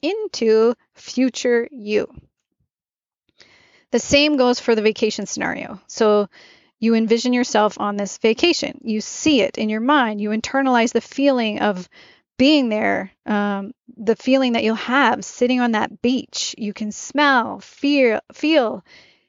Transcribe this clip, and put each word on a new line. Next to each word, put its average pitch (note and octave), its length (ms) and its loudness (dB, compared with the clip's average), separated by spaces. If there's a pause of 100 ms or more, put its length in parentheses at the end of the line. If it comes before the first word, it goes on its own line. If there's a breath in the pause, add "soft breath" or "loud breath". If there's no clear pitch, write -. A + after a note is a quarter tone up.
into A#3+ 760 -2 (200)
future A#3+ 760 -2
you. G#3+ 360 -4 (1800 soft breath)
The A#3+ 80 0
same C#4+ 400 2
goes B3 220 2
for A#3 140 2
the A3 80 -2
vacation G#3+ 440 -2
scenario. - 640 -8
So G#3 400 2 (500 soft breath)
you A3+ 160 2
envision A#3 400 2
yourself G#3+ 440 0
on G3+ 180 -4
this G3+ 220 -6
vacation. - 640 0
You G#3+ 200 -4
see C#4+ 400 0
it - 160 -4
in A3 100 -2
your G#3+ 120 -4
mind. A#3 420 0
You G#3 80 -2
internalize A#3 600 0
the A3+ 100 0
feeling B3 580 0
of F#3 260 -2 (520 soft breath)
being C4+ 320 4
there, G3 420 -2 (140)
um, G3+ 480 -2 (240)
the A3 180 0
feeling B3+ 380 0
that A3+ 100 -2
you'll A3 120 0
have A#3+ 460 0
sitting B3 380 -2
on A#3+ 120 0
that G#3+ 280 -4
beach. - 560 -4
You G#3 160 -8
can G#3+ 180 -8
smell, B3+ 720 0
feel, C4+ 600 0 (120)
feel, B3+ 500 0 (460 soft breath)